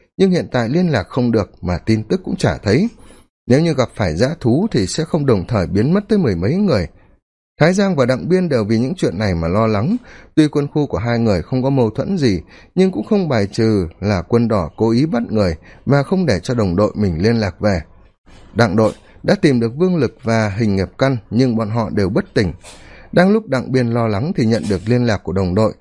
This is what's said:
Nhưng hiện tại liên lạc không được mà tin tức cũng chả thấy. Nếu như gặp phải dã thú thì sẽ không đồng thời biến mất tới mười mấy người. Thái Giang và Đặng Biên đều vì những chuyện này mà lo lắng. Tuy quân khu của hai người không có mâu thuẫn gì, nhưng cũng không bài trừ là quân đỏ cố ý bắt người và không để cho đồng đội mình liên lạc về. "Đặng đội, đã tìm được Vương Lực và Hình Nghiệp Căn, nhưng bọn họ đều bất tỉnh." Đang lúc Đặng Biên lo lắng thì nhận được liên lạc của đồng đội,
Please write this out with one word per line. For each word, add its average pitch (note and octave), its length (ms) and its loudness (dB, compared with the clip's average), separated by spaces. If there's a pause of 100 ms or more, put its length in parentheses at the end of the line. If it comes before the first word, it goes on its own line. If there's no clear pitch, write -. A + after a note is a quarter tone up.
(180)
Nhưng F#3+ 140 2
hiện D3 200 -2
tại A#2 180 -2
liên F3 180 2
lạc B2 160 0
không B2 280 -2
được A2 200 0 (100)
mà F2 160 -2
tin A2 260 0
tức - 200 -2
cũng G3 120 -6
chả G2 220 -2
thấy. D3 320 2 (580)
Nếu C3+ 140 4
như E3 120 0
gặp B2 220 -2
phải F2 200 -2
dã B2+ 240 0
thú C#3 320 0
thì G2 160 0
sẽ - 180 -4
không D3 200 -2
đồng G#2 220 0
thời F#2+ 200 0
biến G#2+ 260 0
mất G3+ 160 0
tới A3 80 2
mười B2 180 0
mấy G2 200 -2
người. D#3 320 0 (760)
Thái E3+ 120 4
Giang G3 220 0
và C3 100 2
Đặng B2 240 -2
Biên F3+ 200 0
đều A#2+ 140 0
vì A2 160 0
những B2+ 160 -2
chuyện B2 220 -2
này G2 180 0
mà E2 120 -2
lo G#2+ 200 0
lắng. A2+ 300 0 (380)
Tuy D#3 120 4
quân C#3+ 260 -2
khu D3 140 0
của - 100 -4
hai A#2 220 -2
người G#2 220 2
không B2+ 220 -4
có C3+ 60 0
mâu C3 200 2
thuẫn F#3+ 280 -4
gì, G#2 240 0 (340)
nhưng F#3+ 160 2
cũng G#3+ 140 -6
không G3 240 0
bài G#2+ 180 0
trừ G#2 400 0 (120)
là F#2+ 220 0
quân A#2 260 0
đỏ G2 300 0
cố A2+ 140 2
ý B2 140 2
bắt A#3 240 -2
người G2 260 0 (300)
và C#3 180 2
không F#3 220 -2
để G#2 140 0
cho - 140 -6
đồng G2+ 220 0
đội G#2 200 2
mình F2 260 -2
liên A#2 140 2
lạc G#2 240 -2
về. F#2+ 220 0 (720)
"Đặng G#2 220 2
đội, A2 180 2 (300)
đã - 120 4
tìm C#3+ 240 2
được A2+ 160 -2
Vương F3+ 200 0
Lực B2+ 280 -2
và A2 260 0
Hình G2+ 260 0
Nghiệp F#2+ 220 0
Căn, C3+ 200 0 (120)
nhưng B2 260 2
bọn A2 140 -4
họ A2+ 200 -4
đều G2 200 0
bất D#3+ 240 -2
tỉnh." F#2+ 200 0 (580)
Đang F3+ 180 4
lúc A3 180 0
Đặng C3 240 -4
Biên B2+ 160 2
lo A#2 200 0
lắng A2 280 -2
thì B2+ 100 0
nhận A2+ 240 0
được F#2 160 -2
liên B2 200 2
lạc G#2+ 180 -2
của E2 100 -6
đồng F#2 220 0
đội, A2 260 2